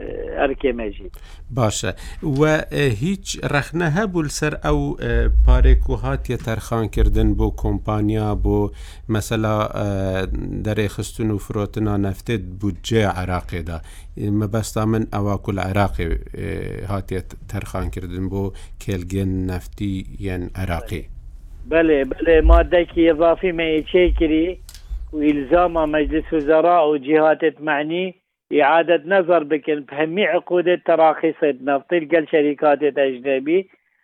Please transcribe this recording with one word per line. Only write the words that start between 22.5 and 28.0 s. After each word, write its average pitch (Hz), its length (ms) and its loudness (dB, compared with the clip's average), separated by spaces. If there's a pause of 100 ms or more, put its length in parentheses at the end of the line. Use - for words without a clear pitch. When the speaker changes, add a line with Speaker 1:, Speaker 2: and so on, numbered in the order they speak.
Speaker 1:
مادەکی 170 600 4
ئەضافی 165 480 2
مەیەکێ 160 460 2 (140)
کری 160 300 2 (640)
و 156 140 -8
ئیلزاما 156 600 2
مەجلیس 151 460 0
وزەرا 160 460 4 (120)
و 151 80 2
جیهاتێت 156 580 2 (100)
معنی 156 400 -2 (440)